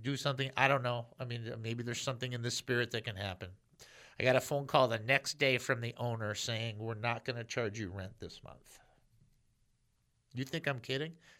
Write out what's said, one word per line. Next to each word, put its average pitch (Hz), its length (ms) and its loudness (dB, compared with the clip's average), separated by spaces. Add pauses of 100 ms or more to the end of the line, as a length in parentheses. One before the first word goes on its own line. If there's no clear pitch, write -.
do 135 140 0
something. 135 400 0
I 131 100 8
don't 135 160 6
know. 120 240 0 (140)
I 131 40 -6
mean, 120 380 -6
maybe 117 220 -2
there's 120 160 -4
something 123 320 -2
in 120 100 -4
the 120 80 0
spirit 120 400 2
that 110 140 -2
can 107 120 -4
happen." 95 340 -6 (680)
I - 60 0
got 127 100 8
a 127 60 6
phone 143 260 0
call 131 220 6
the 113 100 0
next 127 400 2
day 131 200 4
from 120 220 0
the 117 160 -6
owner 110 380 -2
saying, 113 440 -4
"We're 110 160 -4
not 117 300 -2
gonna 120 200 -4
charge 113 340 -2
you 101 120 -4
rent 95 280 -8
this - 240 -12
month." - 380 -20 (1500)
You 123 100 -4
think 165 220 -4
I'm 135 140 0
kidding? 143 360 -4 (240)